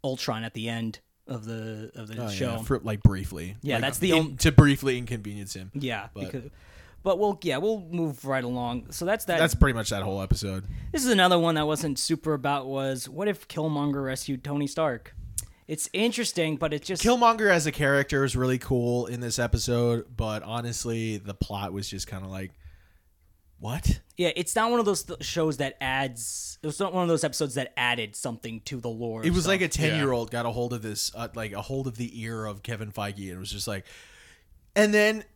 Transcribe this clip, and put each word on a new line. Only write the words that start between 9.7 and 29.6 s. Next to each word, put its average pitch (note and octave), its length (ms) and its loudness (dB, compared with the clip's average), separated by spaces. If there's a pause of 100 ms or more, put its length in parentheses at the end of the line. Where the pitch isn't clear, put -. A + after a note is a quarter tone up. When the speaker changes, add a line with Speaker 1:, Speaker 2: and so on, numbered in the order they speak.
Speaker 2:
much A2+ 160 -4
that G2 140 -2
whole G2 180 -2
episode. F#2+ 440 -2 (260)
Speaker 1:
This D4+ 120 -2
is B3 80 2
another F#3 280 8
one E3 160 4
that D3+ 100 2
wasn't D3+ 320 0
super D#3 360 0
about C#3 340 -2
was, C3+ 420 -4
what D#3 180 -4
if G3+ 200 -4
Killmonger D3 580 -2
rescued C3 380 -4
Tony C#3+ 240 -2
Stark? C#3+ 480 -2 (520)
It's D3+ 260 -6
interesting, F#3+ 640 0
but D3+ 180 -2
it D3 80 -6
just F#3 180 -4
Speaker 2:
Killmonger A3+ 500 6
as E3+ 140 4
a D3+ 60 2
character C#3 520 2
is B2+ 120 0
really B2+ 240 2
cool B2 480 0
in A#2+ 120 -6
this A#2+ 200 -4
episode, A#2+ 680 2 (100)
but A2 280 -4
honestly, A2+ 760 -4
the G2+ 160 -10
plot G2 400 -8
was G2 160 -6
just F#2+ 160 -8
kinda F#2+ 220 -10
like, F#2+ 240 -10 (1040)
what? - 440 0 (140)
Speaker 1:
Yeah, F3 200 2
it's - 200 -4
not A3+ 140 4
one A#3+ 100 4
of A3+ 60 2
those G3 180 2
th-, E3+ 200 -10
shows D#3 340 0
that C#3 240 -2
adds, C3 800 -4
it D#3 60 -6
was D3 120 -6
not F#3+ 140 0
one F#3 80 2
of F3 80 2
those D#3+ 140 4
episodes C#3 320 -2
that C3 220 -4
added A#2+ 380 0
something A2+ 500 -8
to C3+ 140 -8
the A#2+ 100 -4
lore A2+ 340 -6
Speaker 2:
It D#3+ 60 2
Speaker 1:
of F3 60 2
Speaker 2:
was E3+ 120 2
like F#3+ 140 4